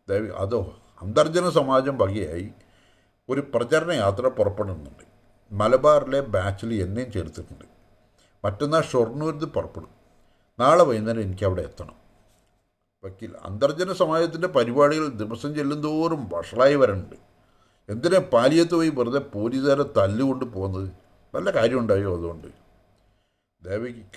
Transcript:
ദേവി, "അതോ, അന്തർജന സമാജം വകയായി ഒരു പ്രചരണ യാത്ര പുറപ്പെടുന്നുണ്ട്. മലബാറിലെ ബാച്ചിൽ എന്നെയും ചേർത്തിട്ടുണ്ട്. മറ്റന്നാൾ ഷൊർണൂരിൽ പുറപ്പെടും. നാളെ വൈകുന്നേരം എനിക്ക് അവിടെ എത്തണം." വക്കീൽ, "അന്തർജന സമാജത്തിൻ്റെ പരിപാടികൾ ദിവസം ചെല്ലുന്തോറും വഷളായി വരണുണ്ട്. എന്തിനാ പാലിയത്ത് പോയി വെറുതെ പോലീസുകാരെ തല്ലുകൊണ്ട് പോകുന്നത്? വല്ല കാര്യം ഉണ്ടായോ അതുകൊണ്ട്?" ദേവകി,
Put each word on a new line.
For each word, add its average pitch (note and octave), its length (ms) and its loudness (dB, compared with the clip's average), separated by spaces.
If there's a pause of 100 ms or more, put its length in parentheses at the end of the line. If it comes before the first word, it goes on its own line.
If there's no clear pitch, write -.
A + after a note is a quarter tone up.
ദേവി, G#2 200 -2
"അതോ, F#2+ 480 -4 (260)
അന്തർജന D#3+ 480 2
സമാജം C3+ 480 2
വകയായി F#2+ 540 -2 (760)
ഒരു C3+ 120 -2 (140)
പ്രചരണ D#3 380 0
യാത്ര A2+ 360 0
പുറപ്പെടുന്നുണ്ട്. G2 760 -4 (480)
മലബാറിലെ C3 680 2
ബാച്ചിൽ G2+ 540 -4
എന്നെയും G2+ 380 -4
ചേർത്തിട്ടുണ്ട്. E2 520 -10 (800)
മറ്റന്നാൾ C#3+ 380 0
ഷൊർണൂരിൽ D3 640 -2
പുറപ്പെടും. E2 440 -8 (720)
നാളെ D#3+ 240 8
വൈകുന്നേരം A2+ 360 0
എനിക്ക് F#2+ 240 -4
അവിടെ F#2 180 0
എത്തണം." - 460 -16 (960)
വക്കീൽ, F#2+ 300 -16 (100)
"അന്തർജന D#3 480 -2
സമാജത്തിൻ്റെ E3 560 0
പരിപാടികൾ C#3+ 600 4
ദിവസം A2+ 460 -8
ചെല്ലുന്തോറും D3+ 800 -2
വഷളായി A#2 420 4
വരണുണ്ട്. G#2 400 2 (760)
എന്തിനാ E3 300 2
പാലിയത്ത് D#3 560 4
പോയി E3 140 2
വെറുതെ B2+ 300 0
പോലീസുകാരെ C3+ 640 0
തല്ലുകൊണ്ട് C3 640 0
പോകുന്നത്? F#2+ 460 -6 (440)
വല്ല E3+ 160 -2
കാര്യം B2+ 280 2
ഉണ്ടായോ G2 380 0
അതുകൊണ്ട്?" E2 320 -10 (1160)
ദേവകി, A2 400 -8 (120)